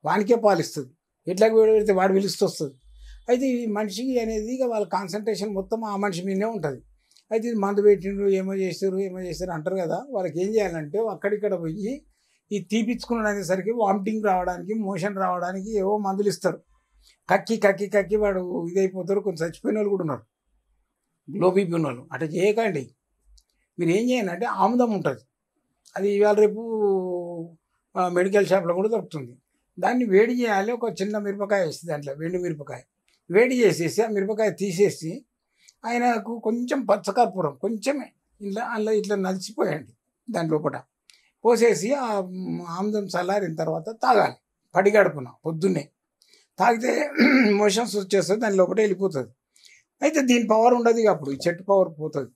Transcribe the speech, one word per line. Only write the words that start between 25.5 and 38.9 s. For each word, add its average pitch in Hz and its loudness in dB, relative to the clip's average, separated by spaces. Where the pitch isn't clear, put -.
అది 196 -2
ఇవాళ 208 4
రేపు, 208 0
ఆ, - -2
మెడికల్ 190 4
షాప్లో 175 2
కూడా 202 0
దొరుకుతుంది. 147 -6
దాన్ని 240 0
వేడి 220 6
చేయాలి, 214 0
ఒక 233 -4
చిన్న 208 -2
మిరపకాయ 202 -2
వేసి 156 -10
దాంట్లో, 143 -6
వెండి 175 -4
మిరపకాయ 147 -8
వేడి 240 4
చేసేసి, 170 2
ఆ 233 0
మిరపకాయ 202 0
తీసేసి, 175 0
ఆయనకు 233 -2
కొంచెం 247 -2
పచ్చకర్పూరం 196 0
కొంచెమే, 233 -4
ఇలా 202 -8
అలా 214 -2